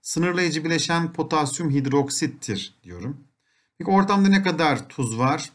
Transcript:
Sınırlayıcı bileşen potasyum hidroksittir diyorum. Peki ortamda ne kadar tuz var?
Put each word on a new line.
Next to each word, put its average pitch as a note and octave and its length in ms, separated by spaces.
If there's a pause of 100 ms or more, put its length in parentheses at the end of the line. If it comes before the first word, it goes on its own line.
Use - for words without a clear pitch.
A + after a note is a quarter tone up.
Sınırlayıcı F3 640
bileşen E3 500
potasyum D#3 560
hidroksittir C#3 1120
diyorum. F2+ 340 (600)
Peki F3+ 140
ortamda G3 380
ne G3 140
kadar E3+ 460
tuz A#2 300
var? C3+ 360